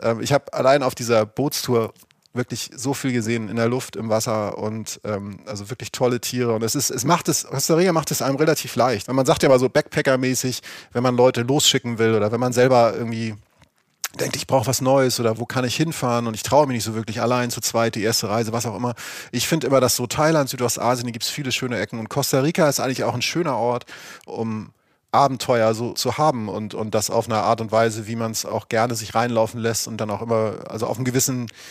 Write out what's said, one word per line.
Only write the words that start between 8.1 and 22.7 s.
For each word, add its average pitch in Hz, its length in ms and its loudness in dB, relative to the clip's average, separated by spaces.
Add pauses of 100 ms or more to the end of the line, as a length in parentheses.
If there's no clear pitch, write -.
es 151 120 -2
einem 135 140 0
relativ 151 380 0
leicht. 120 320 0
Und 127 80 -2
man 131 100 2
sagt 143 180 2
ja 156 60 6
mal 131 100 8
so 127 100 2
Backpacker-mäßig, 131 920 0 (320)
wenn 120 100 0
man 127 120 4
Leute 123 280 6
losschicken 123 560 2
will 113 160 4
oder 104 160 2
wenn 117 80 0
man 127 120 0
selber 120 440 6
irgendwie 113 400 -4 (840)
denkt, - 160 -4
„Ich - 120 -6
brauch 131 180 2
was 131 160 -2
Neues“ 131 380 4
oder 113 200 0
„Wo 117 60 -6
kann 127 180 -4
ich 120 120 -2
hinfahren 123 500 0
und 113 80 -4
ich 104 100 -8
traue 147 220 4
mich 131 100 -2
nicht 110 100 -4
so 110 100 -4
wirklich 110 260 -6
allein, 123 300 0
zu - 100 -8
zweit, 117 320 0
die 113 100 -6
erste 110 260 0
Reise“, 110 220 -2
was 113 140 -4
auch 110 100 -6
immer. 120 200 -6 (360)
Ich 120 160 -2
find 160 160 0
immer, 135 160 6
dass 123 160 4
so 123 120 -2
Thailand, 151 420 2
Südostasien, 123 560 0
da 120 60 -6
gibt's 113 180 -6
viele 139 220 -6
schöne 120 280 -2
Ecken 113 200 -6
und 110 100 -8
Costa 139 300 0
Rica 156 280 2
ist 139 120 0